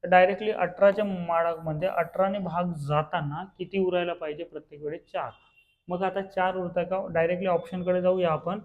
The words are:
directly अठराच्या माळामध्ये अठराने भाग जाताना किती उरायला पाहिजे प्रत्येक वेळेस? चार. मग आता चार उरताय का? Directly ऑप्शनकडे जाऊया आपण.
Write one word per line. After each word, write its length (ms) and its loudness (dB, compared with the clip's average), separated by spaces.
directly 500 6
अठराच्या 520 4
माळामध्ये 800 -2
अठराने 520 0
भाग 240 -2
जाताना 800 -2
किती 220 -4
उरायला 340 0
पाहिजे 300 -8
प्रत्येक 380 -16
वेळेस? 300 -8
चार. 200 -4
मग 160 -4
आता 180 -2
चार 340 -2
उरताय 300 -2
का? 120 -4
Directly 500 0
ऑप्शनकडे 540 0
जाऊया 300 2
आपण. 340 -2